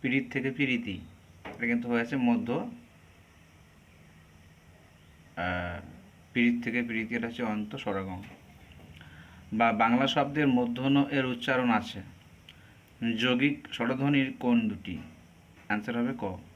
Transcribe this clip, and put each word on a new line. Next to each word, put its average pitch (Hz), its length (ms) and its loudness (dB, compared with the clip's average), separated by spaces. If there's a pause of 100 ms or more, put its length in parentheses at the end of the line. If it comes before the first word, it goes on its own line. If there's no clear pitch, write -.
পীড়িত 131 300 0
থেকে 135 200 -2
পীড়িতি। 127 500 -2 (440)
এটা - 220 -6
কিন্তু 120 220 0
হয়েছে 117 280 0
মধ্য, 120 540 2 (2750)
আহ, 87 440 -4 (520)
পীড়িত 120 320 2
থেকে 120 180 -2
পীড়িতি, 113 320 -6
এটা 117 120 -4
হচ্ছে 117 160 -6
অন্ত 107 340 -4
স্বরাগম। 95 460 -6 (1300)
বা 113 200 4
বাংলা 117 340 4
শব্দের 143 400 2
মূর্ধন্য 127 640 4
এর 135 160 0
উচ্চারণ 127 440 2
আছে 104 320 0 (1120)
যৌগিক 127 560 0
স্বরধ্বনির 135 680 0
কোন 117 280 4
দুটি? 92 300 -6 (680)
অ্যান্সার 107 300 -2
হবে 120 220 0
ক। 92 200 -6 (180)